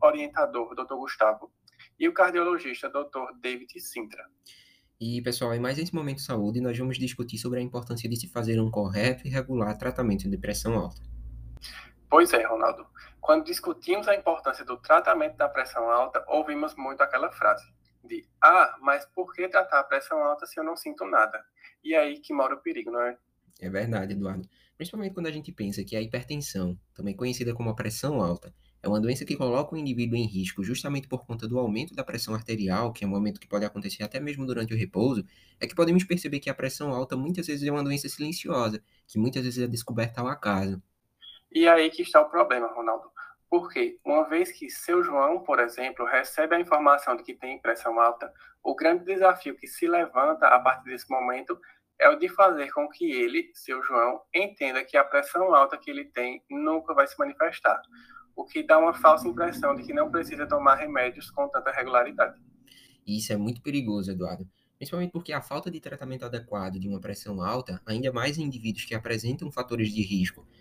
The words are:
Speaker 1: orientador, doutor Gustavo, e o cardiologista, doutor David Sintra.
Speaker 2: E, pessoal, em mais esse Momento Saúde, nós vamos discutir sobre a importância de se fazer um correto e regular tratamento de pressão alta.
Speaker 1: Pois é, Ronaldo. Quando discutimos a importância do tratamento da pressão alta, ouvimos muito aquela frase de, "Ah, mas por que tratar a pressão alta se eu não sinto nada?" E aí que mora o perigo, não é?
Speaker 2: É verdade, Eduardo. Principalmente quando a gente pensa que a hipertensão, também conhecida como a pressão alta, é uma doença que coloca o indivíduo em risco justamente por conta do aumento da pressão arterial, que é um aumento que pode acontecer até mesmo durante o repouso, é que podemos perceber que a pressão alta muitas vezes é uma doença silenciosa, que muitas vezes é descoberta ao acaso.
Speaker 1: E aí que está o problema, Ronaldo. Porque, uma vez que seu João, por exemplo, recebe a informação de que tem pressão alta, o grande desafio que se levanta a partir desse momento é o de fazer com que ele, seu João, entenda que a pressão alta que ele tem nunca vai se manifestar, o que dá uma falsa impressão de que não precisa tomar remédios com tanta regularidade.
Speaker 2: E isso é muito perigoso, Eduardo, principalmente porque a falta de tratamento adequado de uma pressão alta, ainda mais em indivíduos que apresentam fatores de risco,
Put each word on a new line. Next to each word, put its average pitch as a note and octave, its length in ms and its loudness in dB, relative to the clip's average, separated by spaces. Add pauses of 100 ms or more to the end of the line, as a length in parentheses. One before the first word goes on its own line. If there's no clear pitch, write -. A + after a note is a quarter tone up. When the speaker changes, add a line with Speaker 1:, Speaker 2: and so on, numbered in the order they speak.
Speaker 1:
orientador, D3 720 2
doutor B2+ 240 -8
Gustavo, A2 520 0 (480)
e D#3 80 2
o E3+ 60 2
cardiologista, E3+ 800 0
doutor C3+ 500 -6
David B2+ 400 -8
Sintra. - 420 -12 (800)
Speaker 2:
E, A#2+ 220 -6
pessoal, A#2 320 -2
em A#2 60 -2
mais C3 180 -2
esse E3+ 160 -6
Momento C#3+ 260 -4
Saúde, A2+ 400 -2
nós B2 160 -2
vamos B2+ 220 -4
discutir B2 400 -6
sobre B2 200 -4
a B2 40 -2
importância A#2+ 440 -8
de A#2 140 -4
se - 80 -10
fazer A2+ 320 0
um A2+ 100 2
correto G#2 560 -2
e C3+ 40 -4
regular B2+ 480 -2
tratamento A2+ 500 0
de G2 80 -2
pressão G#2 380 -2
alta. F2 260 -4 (1080)
Speaker 1:
Pois E3+ 260 8
é, A2+ 120 2
Ronaldo. - 400 -2 (340)
Quando D#4 240 4
discutimos - 600 -4
a - 80 4
importância - 500 -2
do B2+ 120 -8
tratamento D#3+ 600 4
da D3 120 2
pressão B2 420 -2
alta, B2 380 2
ouvimos D3+ 480 -2
muito C3+ 240 -8
aquela C#3 320 2
frase - 340 2 (380)
de, A2+ 200 -12 (160)
"Ah, D#3+ 400 8
mas C#3 260 0
por - 280 -8
que F3+ 140 -4
tratar F3+ 320 2
a C3+ 40 -4
pressão C#3+ 380 -2
alta D3 240 -2
se - 140 -12
eu - 20 -6
não E3 140 -6
sinto - 280 -10
nada?" A2 400 0 (380)
E D#3+ 140 0
aí D3 240 2
que - 120 -10
mora C#3 220 0
o - 40 -8
perigo, A#2 340 -8
não A#2+ 80 -2
é? B2 180 -4 (420)
Speaker 2:
É F#2+ 80 -10
verdade, G2 440 -4
Eduardo. F#2+ 360 -6 (280)
Principalmente F#3+ 380 -8
quando F3 120 -6
a D#3 60 -4
gente D3+ 180 -10
pensa G#2 320 -6
que F#2+ 140 -8
a G#2+ 40 -2
hipertensão, A2+ 800 -6 (160)
também G2+ 220 -8
conhecida B2 360 -4
como A#2 180 -4
a A2 40 -6
pressão A#2 480 -4
alta, F2 320 -4 (260)
é - 60 -10
uma G#2 140 2
doença B2+ 240 -2
que C#3+ 120 -4
coloca C#3 380 -2
o D#3+ 40 -6
indivíduo A#2+ 380 -2
em A#2 120 0
risco F#2 340 -4
justamente C3+ 460 -4
por - 180 -8
conta A#2 220 -8
do A#2+ 100 -2
aumento A#2+ 380 -2
da C3+ 80 -6
pressão A2+ 280 -6
arterial, A2 600 -2
que G#2 120 -8
é G2+ 40 0
um G2 80 0
aumento G2+ 240 -2
que - 80 -20
pode G#2 160 -2
acontecer G2+ 400 -6
até C3 160 -8
mesmo C#3+ 260 -6
durante A#2 260 -4
o A2+ 40 -2
repouso, A2+ 500 0 (320)
é - 80 -4
que - 80 -12
podemos F3 300 6
perceber D3+ 340 -2
que C#3+ 100 -6
a C3+ 60 -4
pressão C3+ 400 -4
alta C3 220 -2
muitas E3 320 -2
vezes C#3+ 180 -4
é C#3+ 60 0
uma D3 100 0
doença C#3+ 260 -2
silenciosa, B2+ 720 -2 (280)
que - 100 -4
muitas C3 240 0
vezes B2 220 -2
é - 20 0
descoberta A#2 540 -4
ao B2 80 -2
acaso. G2 520 -2 (720)
Speaker 1:
E E3 160 4
aí E3 240 8
que - 120 -6
está - 180 6
o D3+ 80 4
problema, B2+ 400 2
Ronaldo. A2+ 420 -4 (380)
Porque, - 560 0
uma D#4 240 4
vez E4 220 0
que - 180 -14
seu F4 360 0
João, C#3+ 400 2
por C3 160 2
exemplo, B2 440 -2
recebe C3+ 520 0
a F3 40 2
informação C#3+ 560 4
de A#2 60 -12
que B2+ 100 -12
tem B2+ 300 -10
pressão A#2 380 0
alta, A#2 300 4 (300)
o - 140 -2
grande F3 300 2
desafio F#3 520 4
que C3+ 120 -18
se - 180 -2
levanta D#3 600 4
a B2 100 10
partir B2+ 320 0
desse B2+ 180 -12
momento B2+ 480 -2 (420)
é - 120 10
o D4+ 80 2
de F4 100 0
fazer G3 440 4
com D4 160 -2
que F3 220 -4
ele, B2+ 440 0
seu C3 300 -8
João, B2 360 2 (140)
entenda C#3 500 -2
que - 120 -2
a C#3 80 8
pressão E3+ 500 2
alta C#3+ 240 6
que - 100 -14
ele C#3+ 180 -8
tem B2 440 -6
nunca D#3+ 420 -2
vai C#3 140 6
se - 100 -14
manifestar, - 640 0 (540)
o - 100 -10
que - 200 -6
dá D#3 140 8
uma D#3+ 140 6
falsa D#3 360 6
impressão D3 480 0
de - 80 -12
que D3+ 100 -10
não D3+ 160 2
precisa D3+ 340 -4
tomar C#3+ 300 4
remédios C#3 560 -2
com - 180 -2
tanta C3+ 220 -2
regularidade. B2 680 0 (680)
Speaker 2:
E G#2 120 -4
isso A2 140 -4
é G#2+ 40 0
muito A2+ 260 -4
perigoso, G#2+ 480 -2
Eduardo, F2+ 360 -6 (300)
principalmente F3 360 -6
porque E3+ 200 -8
a C#3+ 80 -4
falta D#3 300 -8
de D#3+ 100 -12
tratamento C3 440 -12
adequado G#2 560 -6
de F#2+ 80 -6
uma G2 120 -6
pressão G2 400 -10
alta, F#2+ 460 -6
ainda B2 260 -4
mais C3 240 -2
em D#3+ 60 -4
indivíduos A2+ 420 -6
que - 100 -8
apresentam A#2 580 -4
fatores A#2 380 -2
de G#2+ 120 -2
risco, F#2+ 420 -2 (160)